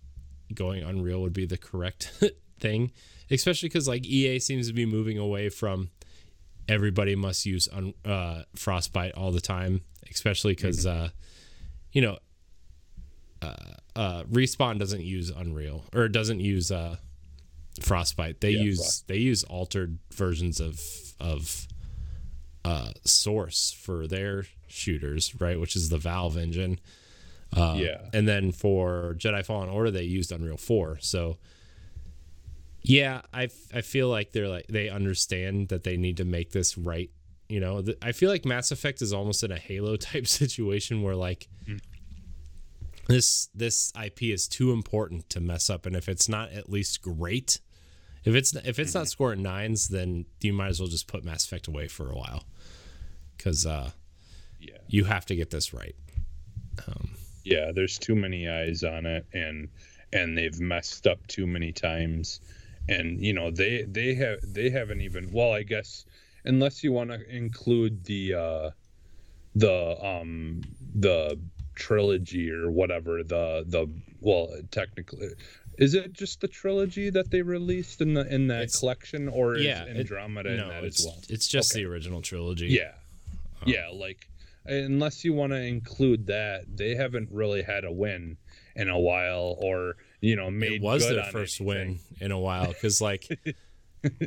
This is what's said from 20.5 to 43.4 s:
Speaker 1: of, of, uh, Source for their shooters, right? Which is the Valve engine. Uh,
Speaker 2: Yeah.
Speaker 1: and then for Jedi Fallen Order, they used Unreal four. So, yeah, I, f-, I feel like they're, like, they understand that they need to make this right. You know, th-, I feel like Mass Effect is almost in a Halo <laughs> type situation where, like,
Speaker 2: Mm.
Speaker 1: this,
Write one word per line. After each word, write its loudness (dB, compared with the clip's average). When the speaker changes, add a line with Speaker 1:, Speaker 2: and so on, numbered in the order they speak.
Speaker 1:
of, -4
of, -4
uh, -2
Source 4
for -6
their -2
shooters, -2
right? 2
Which 0
is 2
the 2
Valve 0
engine. 0
Uh, 4
Speaker 2:
Yeah. -2
Speaker 1:
and 6
then 4
for 2
Jedi 0
Fallen -2
Order, 2
they 0
used 0
Unreal -4
four. 2
So, 0
yeah, 6
I, -2
f-, -10
I -2
feel 2
like 0
they're, 0
like, -6
they 0
understand 0
that -2
they 0
need 0
to 0
make -2
this 2
right. -4
You -2
know, -2
th-, -2
I -2
feel 6
like 0
Mass 0
Effect -2
is 0
almost 0
in -2
a -4
Halo -2
<laughs> -
type -4
situation 0
where, 0
like, -4
Speaker 2:
Mm. -8
Speaker 1:
this, 6